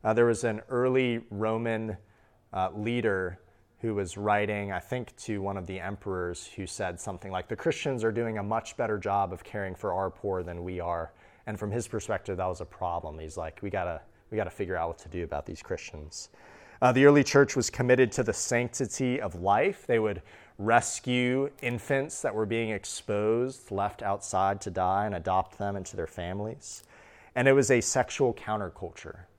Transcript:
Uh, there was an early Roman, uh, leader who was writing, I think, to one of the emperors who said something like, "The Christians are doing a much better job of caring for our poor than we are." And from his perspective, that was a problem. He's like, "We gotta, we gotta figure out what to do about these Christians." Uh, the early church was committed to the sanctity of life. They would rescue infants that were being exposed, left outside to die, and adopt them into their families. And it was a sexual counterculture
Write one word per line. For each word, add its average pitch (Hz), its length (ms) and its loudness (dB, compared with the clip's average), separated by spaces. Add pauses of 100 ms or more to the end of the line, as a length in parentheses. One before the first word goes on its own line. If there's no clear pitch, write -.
Uh, 107 120 2
there 117 100 6
was 117 200 2
an 110 260 -2
early 127 500 2 (100)
Roman, 110 680 -2 (560)
uh, 92 200 0
leader 104 640 -2 (420)
who 113 140 -2
was 98 220 -4
writing, 104 560 0
I 90 80 -4
think, 127 380 -8
to 104 240 -6
one 98 160 -4
of 87 80 -8
the 95 120 -8
emperors 90 800 -6
who 95 100 -8
said 90 320 -6
something 95 320 -10
like, 92 180 -6
"The 113 60 -4
Christians - 480 -2
are 113 80 4
doing 113 280 -2
a 101 40 -4
much 110 360 -4
better 110 180 0
job 98 360 0
of 90 120 -12
caring 95 300 -6
for 98 180 -4
our 95 180 0
poor 95 320 -4
than 87 220 -8
we 90 160 -6
are." 85 320 -4 (340)
And 107 120 -8
from 107 120 -4
his 113 160 -4
perspective, 101 520 -4
that 92 80 -2
was 90 160 -4
a 82 40 -8
problem. 82 520 -6
He's 80 180 -12
like, 80 240 -8
"We 101 80 -6
gotta, 87 320 -2 (300)
we 107 80 -2
gotta 101 120 -2
figure 92 260 -4
out 85 120 -2
what 82 120 -8
to - 80 -18
do 87 140 -6
about 76 220 -6
these - 180 -12
Christians." - 680 -10 (500)
Uh, 127 120 6
the 131 120 8
early 143 200 10
church - 320 6
was 123 120 0
committed 127 440 6
to 139 100 -2
the 104 100 0
sanctity 123 880 -2
of 92 140 -6
life. 104 520 2
They 120 120 4
would 104 240 0 (360)
rescue 123 920 2 (120)
infants 135 600 -2
that 110 120 -2
were 110 120 0
being 113 240 0
exposed, 113 1000 -2
left 101 320 -2
outside 98 580 0
to 98 120 -6
die, 92 340 2
and 101 80 -2
adopt 92 420 0
them 101 200 -4
into 95 180 -10
their 87 140 -4
families. 101 760 -8 (540)
And 123 100 4
it 135 60 10
was 135 180 6
a 120 100 8
sexual 123 540 2
counterculture 92 840 -8 (180)